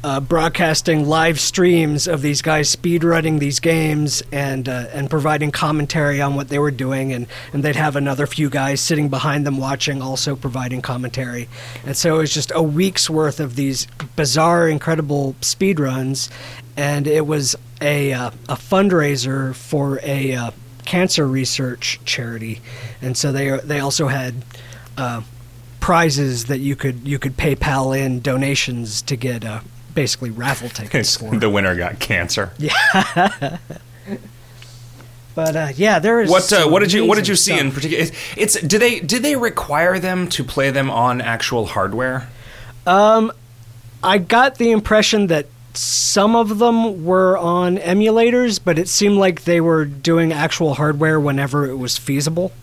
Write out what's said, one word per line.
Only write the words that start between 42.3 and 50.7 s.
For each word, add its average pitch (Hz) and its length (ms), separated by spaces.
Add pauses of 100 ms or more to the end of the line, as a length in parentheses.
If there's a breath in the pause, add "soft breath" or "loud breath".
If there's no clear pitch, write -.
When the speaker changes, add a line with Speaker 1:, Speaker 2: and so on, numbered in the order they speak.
Speaker 1:
Um, 220 440 (720)
I 202 160
got 240 400
the 233 140
impression 214 560
that 151 180 (280)
some - 600
of 220 240
them 226 460
were 185 340
on 175 400
emulators, 220 840
but 165 180
it 185 80
seemed 202 300
like 185 260
they 170 160
were 160 240
doing 160 480
actual 151 420